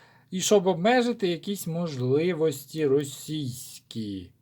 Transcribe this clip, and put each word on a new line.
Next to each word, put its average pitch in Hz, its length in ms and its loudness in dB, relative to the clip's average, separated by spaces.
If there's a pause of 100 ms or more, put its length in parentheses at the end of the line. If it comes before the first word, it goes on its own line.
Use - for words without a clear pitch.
(300)
і 185 100 -4
щоб 196 260 4
обмежити 226 600 2
якісь 175 380 -4
можливості 156 1200 0
російські. 131 1400 -4 (120)